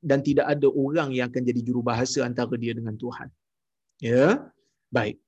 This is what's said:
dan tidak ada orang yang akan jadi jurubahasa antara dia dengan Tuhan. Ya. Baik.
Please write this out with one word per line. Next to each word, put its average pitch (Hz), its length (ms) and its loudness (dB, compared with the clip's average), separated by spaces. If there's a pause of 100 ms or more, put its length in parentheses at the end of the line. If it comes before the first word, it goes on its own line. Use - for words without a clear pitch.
dan 139 180 4
tidak 139 260 2
ada 143 140 2 (160)
orang 143 340 0
yang 123 140 0
akan 127 180 -2
jadi 120 180 0
jurubahasa 123 520 0 (100)
antara 123 340 -2
dia 117 160 -4
dengan 110 240 -6
Tuhan. 123 240 -10 (840)
Ya. 127 160 6 (680)
Baik. 107 200 -2 (100)